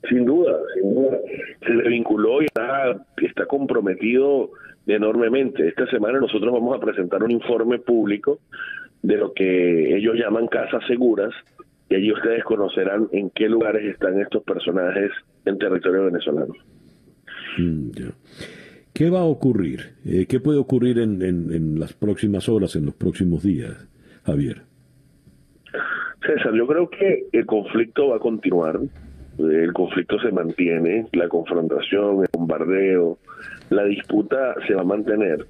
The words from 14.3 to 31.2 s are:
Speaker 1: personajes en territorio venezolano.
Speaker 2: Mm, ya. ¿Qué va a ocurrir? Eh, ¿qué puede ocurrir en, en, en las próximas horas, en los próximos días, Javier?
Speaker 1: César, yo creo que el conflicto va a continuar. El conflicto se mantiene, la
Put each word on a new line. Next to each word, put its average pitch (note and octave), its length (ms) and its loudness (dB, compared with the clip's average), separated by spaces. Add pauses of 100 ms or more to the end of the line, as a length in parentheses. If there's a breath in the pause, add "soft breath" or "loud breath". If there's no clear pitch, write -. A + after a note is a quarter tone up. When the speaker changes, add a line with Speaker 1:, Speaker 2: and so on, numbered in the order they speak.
Speaker 1:
personajes F#2 680 -2 (340)
en G2 140 0
territorio F#2+ 460 0
venezolano. D#2 480 -2 (1080 loud breath)
Speaker 2:
Mm, D#2 320 -2
ya. - 200 -12 (800 loud breath)
¿Qué D#3+ 180 2
va F#3 100 2
a F3 60 2
ocurrir? A#2+ 680 0 (120)
Eh, F2+ 200 0
¿qué C3 140 0
puede D3+ 180 2
ocurrir B2 420 2
en, G#2 220 0
en, F2 320 -2
en D#2+ 260 0
las D#2 140 -6
próximas G2+ 560 0
horas, G#2 260 2
en D#2 100 0
los C#2+ 100 -4
próximos F2 480 0
días, E2+ 440 -2 (360 soft breath)
Javier? - 380 -2 (1600 loud breath)
Speaker 1:
César, C#3+ 300 0
yo A#2 100 4
creo E3 240 2
que F#3+ 420 0
el A#2 140 2
conflicto A2+ 640 0
va A#2+ 60 0
a A2 40 -2
continuar. F2 600 0 (580)
El D#2+ 360 2
conflicto F#2 460 -2
se A#2 120 0
mantiene, E2+ 800 0
la F2 160 0